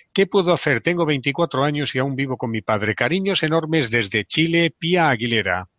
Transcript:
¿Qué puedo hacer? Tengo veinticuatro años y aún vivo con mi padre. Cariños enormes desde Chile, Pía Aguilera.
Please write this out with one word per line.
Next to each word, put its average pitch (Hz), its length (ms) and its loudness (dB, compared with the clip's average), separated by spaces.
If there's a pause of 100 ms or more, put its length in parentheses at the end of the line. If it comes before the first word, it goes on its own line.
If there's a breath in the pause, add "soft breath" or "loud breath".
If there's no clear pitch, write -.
(120)
¿Qué 190 140 2
puedo 180 260 2
hacer? 139 280 0
Tengo 170 260 0
veinticuatro 139 560 -2
años 147 320 -2
y 131 60 0
aún 135 160 -2
vivo 131 200 -4
con 120 140 -4
mi 110 120 -2
padre. 107 340 0
Cariños 185 480 0
enormes 160 460 0
desde 107 340 0
Chile, 165 520 0
Pía 170 320 2
Aguilera. 107 600 0 (100)